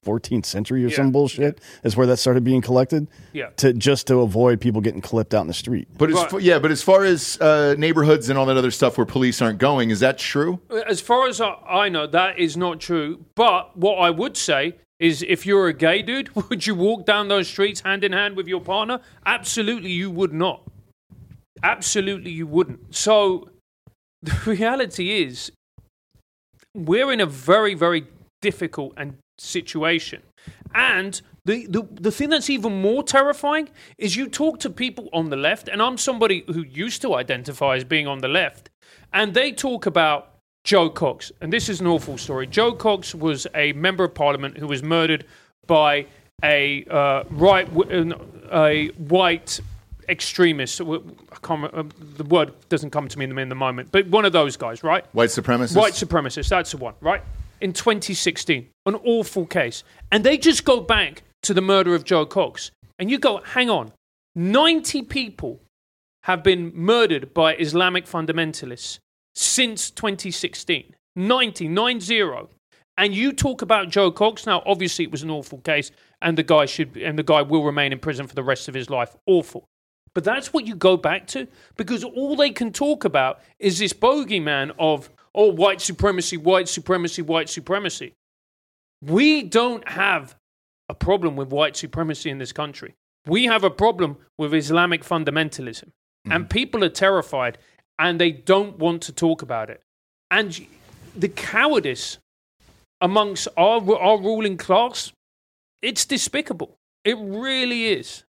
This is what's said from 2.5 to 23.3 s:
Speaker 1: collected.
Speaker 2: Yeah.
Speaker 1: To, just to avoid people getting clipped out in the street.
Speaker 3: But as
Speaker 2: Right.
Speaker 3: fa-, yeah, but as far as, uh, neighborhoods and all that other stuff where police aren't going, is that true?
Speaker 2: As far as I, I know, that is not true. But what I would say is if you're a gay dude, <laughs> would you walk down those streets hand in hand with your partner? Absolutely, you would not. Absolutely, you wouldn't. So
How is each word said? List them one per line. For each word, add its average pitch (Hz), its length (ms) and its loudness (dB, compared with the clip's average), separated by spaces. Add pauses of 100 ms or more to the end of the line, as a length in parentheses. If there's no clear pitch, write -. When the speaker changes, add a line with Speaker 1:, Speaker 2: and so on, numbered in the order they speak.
Speaker 1:
collected. 131 460 2 (260)
Speaker 2:
Yeah. 131 240 -8
Speaker 1:
To, 135 160 6
just 127 360 2
to 127 120 6
avoid 117 400 4
people 113 220 0
getting 101 180 -2
clipped 110 320 -2
out 107 80 4
in 82 60 -4
the 85 80 -6
street. 117 420 -4
Speaker 3:
But 156 140 2
as 160 60 2
Speaker 2:
Right. 170 140 0
Speaker 3:
fa-, 196 120 -4
yeah, 175 160 8
but 147 120 2
as 147 120 -2
far 190 220 6
as, 180 360 0
uh, 151 380 6
neighborhoods 151 500 4
and 135 100 2
all 135 60 4
that 131 140 4
other 127 120 2
stuff 120 280 2
where 117 80 4
police 127 340 0
aren't 113 180 0
going, 131 300 2
is 107 120 0
that 131 180 2
true? 170 420 -2 (260)
Speaker 2:
As 185 140 -2
far 254 260 2
as 220 140 -4
I, 214 140 -2 (120)
I 196 220 4
know, 156 180 -2
that 180 320 2
is 165 160 0
not 175 260 -2
true. 156 440 -4 (100)
But 202 440 2
what 196 160 4
I 180 160 4
would 175 260 -4
say 156 380 0 (260)
is 165 260 2
if 180 200 -2
you're 196 220 4
a 160 40 0
gay 160 300 2
dude, 254 340 -6
<laughs> 202 140 -4
would 214 160 -6
you 214 80 -2
walk 190 320 0
down 208 220 2
those 196 200 2
streets 202 320 -2
hand 196 240 -2
in 196 80 0
hand 196 240 -2
with 185 100 -6
your 180 140 -4
partner? 214 400 -4 (240)
Absolutely, 226 680 -4
you 180 200 -4
would 170 240 -2
not. 165 260 -2 (1000)
Absolutely, 196 680 -2
you 165 160 -8
wouldn't. 151 480 -2
So 202 540 2 (380)